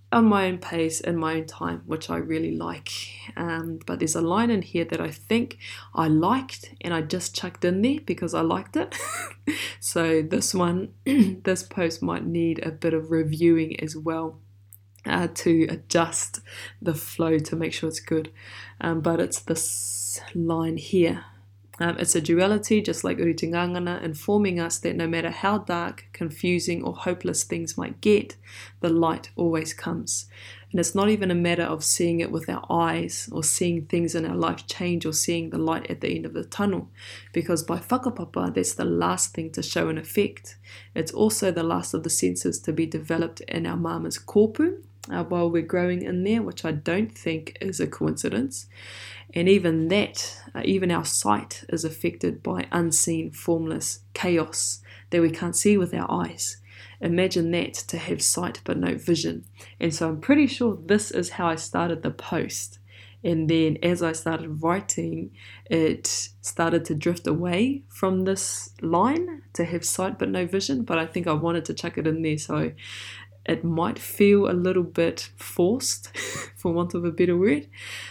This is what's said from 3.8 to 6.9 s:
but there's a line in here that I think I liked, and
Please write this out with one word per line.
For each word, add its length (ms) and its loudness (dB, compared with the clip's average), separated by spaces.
but 140 -4
there's 160 0
a 60 0
line 280 4
in 120 2
here 240 -2
that 140 -4
I 100 -4
think 480 -2
I 120 2
liked, 760 2
and 120 -4